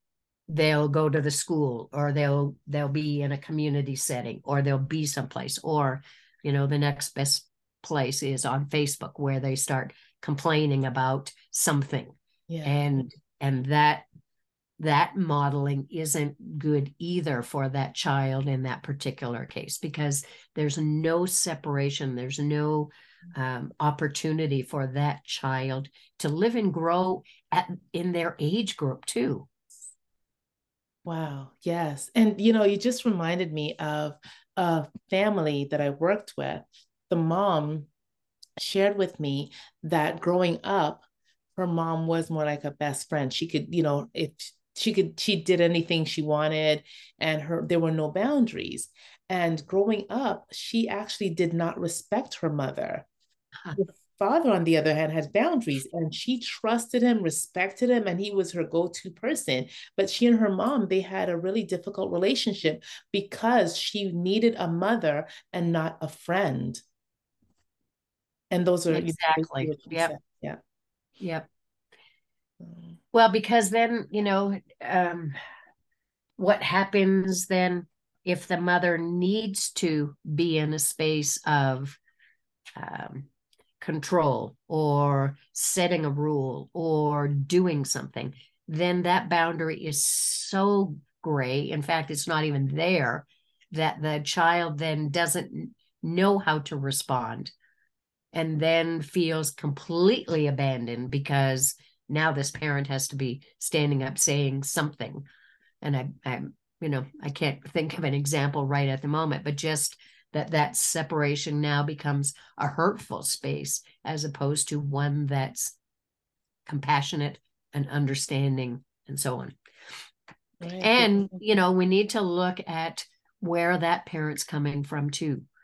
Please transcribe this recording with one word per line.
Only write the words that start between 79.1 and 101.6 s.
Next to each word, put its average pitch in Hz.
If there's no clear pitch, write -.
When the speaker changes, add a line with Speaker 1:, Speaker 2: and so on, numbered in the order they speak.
Speaker 1:
to 151
be 160
in 151
a 151
space 156
of, 139
um, -
control 147
or 143
setting 175
a 143
rule 139
or 151
doing 147
something, 135
then 175
that 180
boundary 165
is 147
so 196
gray. 139
In 151
fact, 160
it's 151
not 156
even 139
there, 147
that 156
the 151
child 170
then 151
doesn't 165
know 190
how 156
to 143
respond, 135
and 160
then 165
feels 160
completely 165
abandoned 127
because 139